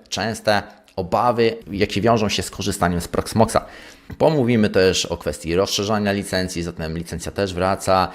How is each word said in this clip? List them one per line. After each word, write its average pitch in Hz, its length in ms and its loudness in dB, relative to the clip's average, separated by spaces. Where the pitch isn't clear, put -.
częste 104 540 -2
obawy, 113 640 2
jakie 101 300 0
wiążą 107 280 4
się 95 140 -2
z - 80 -10
korzystaniem 90 500 -2
z - 60 -8
Proxmoxa. - 580 0
Pomówimy 123 520 4
też 92 360 4
o 85 120 -6
kwestii - 380 -4
rozszerzania 101 560 0
licencji, 92 520 -4
zatem 82 340 -6
licencja 85 340 -8
też 98 220 -2
wraca. 92 600 2